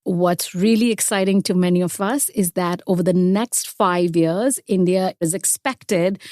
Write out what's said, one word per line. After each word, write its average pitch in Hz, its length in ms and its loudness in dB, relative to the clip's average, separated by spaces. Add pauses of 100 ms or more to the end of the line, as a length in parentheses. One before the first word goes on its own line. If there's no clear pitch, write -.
what's 175 520 -2
really 220 360 2
exciting 196 520 0
to 196 100 -4
many 180 280 2
of 175 200 -4
us 226 280 -2
is 180 240 -2
that 180 340 -2
over 185 160 0
the 180 100 2
next 185 560 0
five 175 460 0
years, 175 520 0
India 185 520 0
is 165 140 -2
expected 190 840 -2 (120)